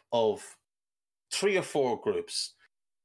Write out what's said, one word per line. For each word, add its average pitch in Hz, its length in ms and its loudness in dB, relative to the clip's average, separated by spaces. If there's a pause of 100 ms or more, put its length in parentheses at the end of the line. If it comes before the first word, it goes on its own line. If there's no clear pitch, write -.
(120)
of 110 320 2 (880)
three 196 240 2
or 175 60 2
four 127 380 0
groups. - 540 -4 (500)